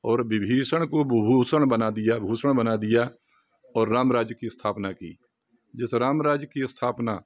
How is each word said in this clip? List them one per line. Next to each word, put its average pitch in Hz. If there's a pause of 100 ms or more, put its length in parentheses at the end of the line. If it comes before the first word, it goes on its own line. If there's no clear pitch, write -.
और 117
विभीषण 120
को 151
विभूषण 127
बना 113
दिया, 110
भूषण 113
बना 113
दिया 113 (640)
और 110
राम 127
राज्य 117
की 113
स्थापना 101
की। 87 (580)
जिस 117
राम 135
राज्य 147
की 131
स्थापना 117